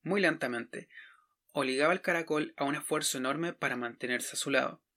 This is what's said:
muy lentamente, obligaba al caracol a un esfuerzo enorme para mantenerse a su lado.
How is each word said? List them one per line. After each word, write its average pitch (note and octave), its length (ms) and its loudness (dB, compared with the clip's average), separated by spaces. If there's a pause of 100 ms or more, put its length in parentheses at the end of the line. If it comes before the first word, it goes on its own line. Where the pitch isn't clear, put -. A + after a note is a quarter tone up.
muy F#3+ 180 0
lentamente, C3 720 -2 (680)
obligaba C#3 360 4
al F#3+ 80 -2
caracol E3 560 0
a C#3+ 80 0
un C#3 100 0
esfuerzo D3 420 0
enorme D3 360 -2
para C3 240 -2
mantenerse A#2+ 560 -4
a - 20 -6
su - 160 -2
lado. - 320 2 (140)